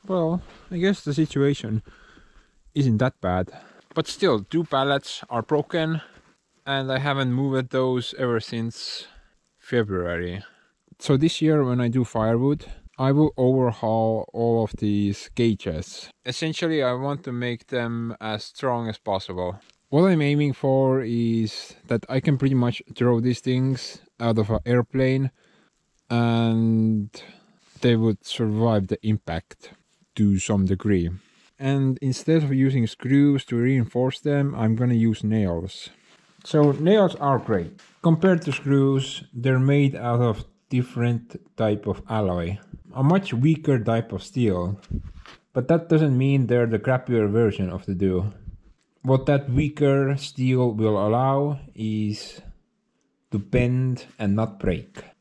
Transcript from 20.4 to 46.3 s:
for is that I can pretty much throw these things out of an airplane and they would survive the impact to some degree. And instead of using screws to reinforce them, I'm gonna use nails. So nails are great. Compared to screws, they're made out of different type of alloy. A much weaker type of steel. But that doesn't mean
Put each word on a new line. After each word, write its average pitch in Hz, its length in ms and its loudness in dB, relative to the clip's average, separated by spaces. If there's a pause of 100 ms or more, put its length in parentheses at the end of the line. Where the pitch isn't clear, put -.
for 135 520 2
is 113 720 -2 (140)
that 117 220 -2
I 135 100 -2
can 139 180 2
pretty 135 180 0
much 120 280 0 (120)
throw 120 260 2
these 123 180 0
things 127 640 -2 (180)
out 117 180 2
of 107 120 0
an 110 160 0
airplane 131 680 0 (800)
and 113 1000 2 (680)
they 120 160 4
would 110 300 0
survive 107 600 0
the 104 200 -4
impact - 640 -6 (440)
to 101 240 2
some 98 260 0
degree. 92 440 0 (480)
And 135 440 0
instead 151 420 0
of 139 100 -2
using 131 340 2
screws 139 580 2
to 120 100 -4
reinforce 123 640 0
them, 143 360 0
I'm 113 200 2
gonna 123 200 2
use 113 280 2
nails. 95 640 -2 (540)
So 147 280 4
nails 180 440 2
are 139 240 0
great. 92 400 -4 (220)
Compared 170 420 4
to 147 80 -4
screws, 135 720 0 (100)
they're 127 260 0
made 139 360 4
out 120 260 0
of 113 240 0 (240)
different 120 680 -2 (160)
type 107 320 0
of 95 220 -4
alloy. 95 480 -2 (360)
A 135 100 -2
much 185 300 2
weaker 143 460 2
type 113 320 0
of 92 120 -8
steel. 98 560 -2 (760)
But 127 140 -2
that 165 220 2
doesn't 156 280 4
mean 135 300 2